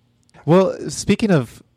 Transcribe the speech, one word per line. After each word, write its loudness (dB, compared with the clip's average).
Well, 0
speaking -2
of -2